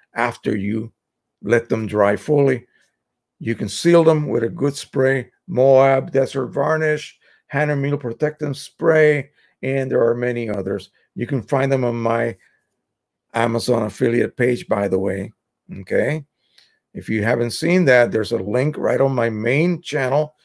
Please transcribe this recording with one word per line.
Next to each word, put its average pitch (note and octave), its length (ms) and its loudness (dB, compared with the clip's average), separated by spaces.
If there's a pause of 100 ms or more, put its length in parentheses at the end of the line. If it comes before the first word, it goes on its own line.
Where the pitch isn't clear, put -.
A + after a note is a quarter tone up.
(140)
after A#2 440 -4
you G#2+ 340 -6 (500)
let A#2 280 0
them A2 180 -2
dry G2+ 300 2
fully. C#3 500 0 (720)
You A#2 160 -4
can G#2 140 -6
seal E3+ 340 4
them D#3 240 4
with A#2+ 160 0
a A#2 60 -2
good C#3 260 -2
spray, C3 540 -2 (180)
Moab C3+ 640 4
Desert C3+ 360 0
Varnish, D3+ 720 -2 (280)
Hahnemann C#3+ 520 -2
Protectant C#3+ 580 -4
Spray, D3+ 720 2 (320)
and C3 300 -2
there B2 140 4
are A#2 100 2
many A#2+ 340 -4
others. G2 420 -6 (240)
You A#2 120 -6
can C3+ 140 -2
find C3+ 300 0
them C3 120 -2
on A#2+ 120 -2
my A#2 420 -2 (960)
Amazon A#2 500 0
affiliate A#2 540 -2
page, B2 300 -2
by G2+ 200 0
the F#2 120 0
way, G2 320 -6 (480)
okay? G#2+ 460 -4 (680)
If G2 160 -14
you A2 140 -2
haven't A#2+ 280 -2
seen F3 340 0
that, B2 260 4
there's G#2+ 200 -2
a A#2 60 -2
link B2 400 -2
right B2 240 0
on C3+ 120 2
my A#2 160 0
main C3+ 520 -2
channel C#3+ 640 -2